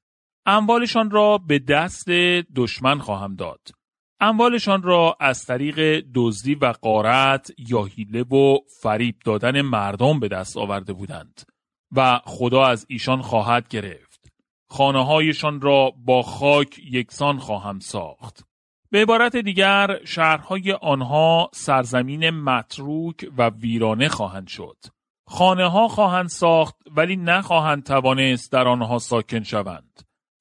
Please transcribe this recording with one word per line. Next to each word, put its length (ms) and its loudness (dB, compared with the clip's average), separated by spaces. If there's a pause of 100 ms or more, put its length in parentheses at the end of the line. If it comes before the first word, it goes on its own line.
(460)
اموالشان 640 2
را 260 4
به 220 0
دست 500 -2 (460)
دشمن 440 -2
خواهم 360 -8
داد. 320 -12 (520)
اموالشان 640 2
را 360 2
از 260 0
طریق 600 -2 (100)
دزدی 400 0
و 180 2
غارت 840 2
یا 260 -2
حیله 400 -8
و 340 4 (240)
فریب 340 -2 (100)
دادن 360 0
مردم 580 0
به 80 -4
دست 300 -8
آورده 360 -6
بودند 480 -14 (500)
و 340 2
خدا 400 2
از 240 0
ایشان 320 -4
خواهد 460 0
گرفت. 640 -12 (380)
خانه‌هایشان 920 0
را 320 4 (120)
با 160 2
خاک 580 0 (120)
یکسان 460 -2
خواهم 420 -8
ساخت. 640 -12 (480)
به 100 4
عبارت 340 2
دیگر، 680 0
شهرهای 680 0
آنها 840 2
سرزمین 760 -2
متروک 960 -6 (120)
و 120 4
ویرانه 580 -2
خواهند 400 -6
شد. 300 -16 (500)
خانه‌ها 600 2
خواهند 400 0
ساخت 480 2 (200)
ولی 200 2
نخواهند 680 0
توانست 680 0
در 160 4
آنها 320 0
ساکن 440 -4
شوند. 580 -8 (400)